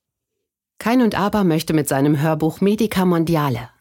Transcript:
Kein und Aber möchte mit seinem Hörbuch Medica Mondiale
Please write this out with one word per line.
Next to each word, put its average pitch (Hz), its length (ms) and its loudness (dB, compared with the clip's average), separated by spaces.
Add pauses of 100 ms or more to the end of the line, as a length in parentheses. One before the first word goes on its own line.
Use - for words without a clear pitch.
(800)
Kein 247 220 0
und 220 180 2
Aber 202 260 0
möchte 160 280 0
mit 151 160 0
seinem 139 320 0
Hörbuch 156 400 -2
Medica 202 460 0
Mondiale 156 640 0 (100)